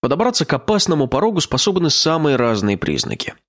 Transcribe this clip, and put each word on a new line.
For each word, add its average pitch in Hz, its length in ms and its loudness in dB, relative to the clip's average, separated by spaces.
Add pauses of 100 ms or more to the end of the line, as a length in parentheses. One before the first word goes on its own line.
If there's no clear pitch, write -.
Подобраться 165 440 0
к - 80 -2
опасному 160 540 0
порогу 180 340 0
способны 170 500 0
самые 156 460 2
разные 104 400 2
признаки. - 580 -6 (140)